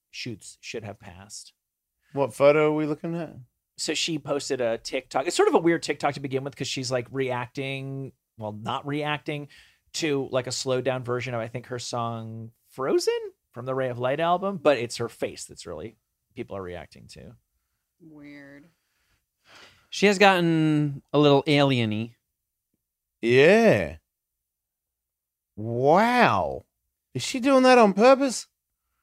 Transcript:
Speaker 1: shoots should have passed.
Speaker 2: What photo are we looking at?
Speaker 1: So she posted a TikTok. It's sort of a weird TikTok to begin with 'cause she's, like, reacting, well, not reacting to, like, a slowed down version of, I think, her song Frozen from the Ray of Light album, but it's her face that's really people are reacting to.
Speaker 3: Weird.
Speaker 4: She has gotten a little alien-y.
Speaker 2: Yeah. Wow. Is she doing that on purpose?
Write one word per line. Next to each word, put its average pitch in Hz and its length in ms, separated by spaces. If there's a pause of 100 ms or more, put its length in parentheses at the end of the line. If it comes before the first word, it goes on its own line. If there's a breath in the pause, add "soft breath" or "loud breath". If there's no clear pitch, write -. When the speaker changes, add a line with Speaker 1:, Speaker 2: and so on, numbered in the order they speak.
(100)
Speaker 1:
shoots - 500
should 110 240
have 101 160
passed. 95 540 (580)
Speaker 2:
What 139 220
photo 147 380
are - 20
we 156 100
looking 165 320
at? 165 180 (440)
Speaker 1:
So 160 160
she 160 240
posted 139 420
a 117 160
TikTok. - 500
It's 175 100
sort 415 120
of 311 60
a 208 40
weird 165 240
TikTok 147 320
to 143 60
begin 131 240
with 139 100
'cause 135 140
she's, 127 240
like, 123 180
reacting, 135 1000 (240)
well, 107 160
not 113 340
reacting 147 640 (460 soft breath)
to, 143 360
like, 127 160
a 127 60
slowed 127 320
down 127 180
version 123 300
of, 117 80
I 113 80
think, 120 200
her 123 100
song 113 720 (180)
Frozen 339 500 (340)
from 120 120
the 131 100
Ray 131 140
of 120 100
Light 131 220
album, 180 420
but 143 140
it's 117 220
her 117 100
face - 380
that's - 180
really 85 320 (380)
people 113 240
are 95 40
reacting 80 500
to. 90 240 (640)
Speaker 3:
Weird. 147 680 (1200 soft breath)
Speaker 4:
She - 180
has 202 120
gotten 160 840 (140)
a 143 40
little 143 280
alien-y. 120 680 (1080)
Speaker 2:
Yeah. 127 760 (1600)
Wow. 123 1080 (500)
Is 127 80
she - 180
doing 262 220
that 254 160
on 208 160
purpose? 254 520 (560)